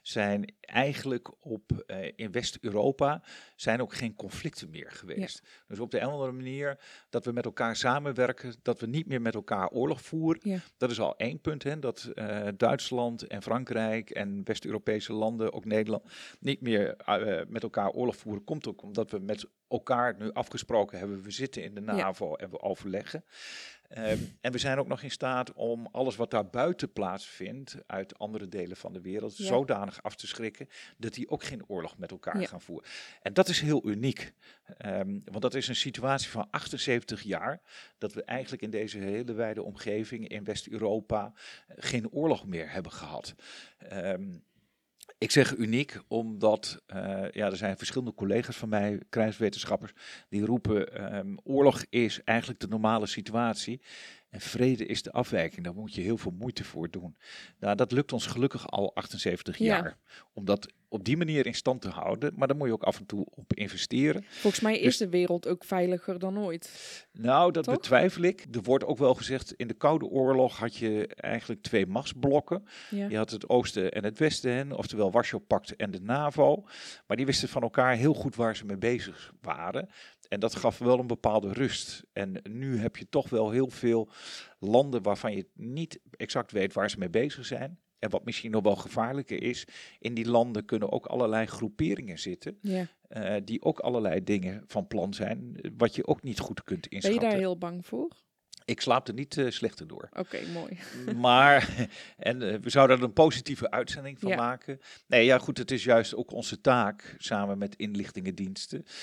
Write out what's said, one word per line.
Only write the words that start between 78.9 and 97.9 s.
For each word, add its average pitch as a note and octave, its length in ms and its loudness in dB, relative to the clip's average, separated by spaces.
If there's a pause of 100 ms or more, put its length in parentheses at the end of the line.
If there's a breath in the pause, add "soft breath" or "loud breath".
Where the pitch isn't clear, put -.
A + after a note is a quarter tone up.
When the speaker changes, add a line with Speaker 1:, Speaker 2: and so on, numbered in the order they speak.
Speaker 1:
waren. F2 480 -6 (400 loud breath)
En G2+ 120 -2
dat A2 160 2
gaf - 220 2
wel B2 200 6
een B2 80 -2
bepaalde G#2+ 460 2
rust. - 600 -4
En G2 200 -4 (180)
nu B2+ 280 -2
heb A2+ 180 0
je - 120 -14
toch C#3+ 200 2
wel A2 220 2
heel B2+ 200 2
veel A2+ 380 2 (500 loud breath)
landen A#2+ 440 4
waarvan G2+ 340 0
je F#2+ 180 -4
niet C#3 460 -8 (100)
exact - 420 -4
weet G2 200 0
waar G2+ 180 0
ze G#2+ 80 -8
mee F#2 120 -2
bezig A#2 360 0
zijn. C3 320 -8 (200)
En G#2+ 120 -4
wat G2+ 140 -2
misschien A#2 260 -6
nog A2 120 4
wel G2+ 140 6
gevaarlijker B2 640 -4
is, B2 220 -4 (340 loud breath)
in A#2 160 -4
die A2+ 140 0
landen A#2 360 4
kunnen G#2+ 280 0
ook A2+ 140 -2
allerlei A2+ 400 2
groeperingen A2+ 720 -4
zitten, D3 420 -8
Speaker 2:
Ja. F#3 260 -2 (220)
Speaker 1:
eh, G#2 260 -4 (100)
die A2 180 -4
ook - 160 2
allerlei G#2 460 0
dingen G2 420 0
van G2+ 200 -4
plan G2+ 280 -2
zijn, G#2+ 460 -6
eh, - 160 -8
wat A#2 180 4
je - 120 -4
ook - 160 2
niet B2 160 -6
goed - 260 -8
kunt - 240 -6
Speaker 2:
Ben - 100 -10
je G3 60 -4
daar G3 80 2
Speaker 1:
inschatten. A3+ 280 2
Speaker 2:
heel F#3 180 0
bang F3 280 -8
voor? B3+ 220 -4 (560)